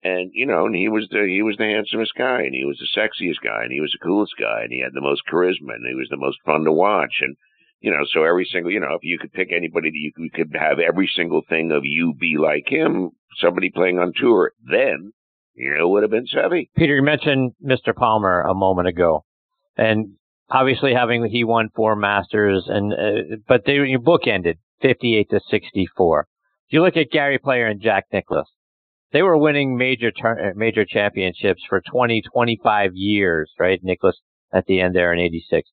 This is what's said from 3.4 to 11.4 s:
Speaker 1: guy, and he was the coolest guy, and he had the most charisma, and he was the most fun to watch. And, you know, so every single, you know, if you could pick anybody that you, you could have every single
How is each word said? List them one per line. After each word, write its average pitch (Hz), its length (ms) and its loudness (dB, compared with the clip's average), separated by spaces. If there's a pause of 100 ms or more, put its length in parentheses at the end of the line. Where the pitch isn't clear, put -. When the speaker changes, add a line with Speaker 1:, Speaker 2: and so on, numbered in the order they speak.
Speaker 1:
guy, 53 180 -4
and 60 80 -8
he 71 120 -4
was 76 100 -4
the - 120 -12
coolest 98 360 0
guy, 55 220 -4
and 58 100 -10
he 64 80 -6
had 64 140 -8
the 69 60 -6
most 69 300 -2
charisma, 80 440 -2
and 60 120 -12
he 62 80 -6
was 65 160 -8
the 71 60 -6
most 67 280 -6
fun 78 200 2
to 78 80 4
watch. 87 480 2
And, 67 160 -4 (440)
you 104 100 -2
know, 73 200 0
so 78 140 2
every 87 260 2
single, 87 220 -4
you 104 80 -2
know, 71 140 -4
if 85 80 -6
you 85 160 -4
could - 140 -14
pick 92 200 -4
anybody 82 380 -2
that 78 60 -12
you, 76 200 -8
you 82 140 -10
could 80 280 -6
have 76 200 0
every 85 360 0
single 85 360 0